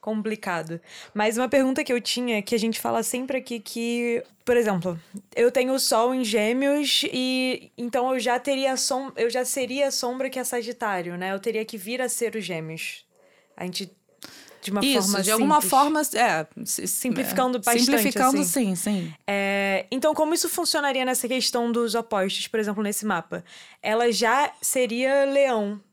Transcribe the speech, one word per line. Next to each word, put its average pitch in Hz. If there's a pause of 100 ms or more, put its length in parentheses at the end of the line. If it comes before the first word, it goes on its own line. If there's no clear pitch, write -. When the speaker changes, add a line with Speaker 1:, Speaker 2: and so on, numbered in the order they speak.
Speaker 1:
complicado. 196 (340)
Mas 214
uma 254
pergunta 269
que 262
eu 240
tinha, 240
que 233
a -
gente 226
fala 226
sempre 262
aqui, 240
que, 233 (220)
por 247
exemplo, 185 (340)
eu 240
tenho 254
o 269
Sol 240
em 262
Gêmeos 254
e 254
então 247
eu 262
já 240
teria 269
som-, 269
eu 233
já 254
seria 262
a 277
sombra 254
que 262
é 247
Sagitário, 214
né? 185
Eu 196
teria 220
que 226
vir 233
a 247
ser 233
os 220
Gêmeos. 160 (500)
A 175
gente, 180 (680)
de 190
uma 202
Speaker 2:
Isso, 262
Speaker 1:
forma 196
Speaker 2:
de 190
alguma 269
Speaker 1:
simples. 196
Speaker 2:
forma, 294
é, 202 (180)
se-, -
se-, -
Speaker 1:
Simplificando 254
Speaker 2:
é, -
Speaker 1:
bastante, 240
Speaker 2:
simplificando, 262
Speaker 1:
assim. 240
Speaker 2:
sim, -
sim. 175 (100)
Speaker 1:
É, 196
então, 269
como 311
isso 339
funcionaria 285
nessa 247
questão 240
dos 233
opostos, 208
por 226
exemplo, 214
nesse 208
mapa? 175 (360)
Ela 233
já 233
seria 262
Leão. 233 (120)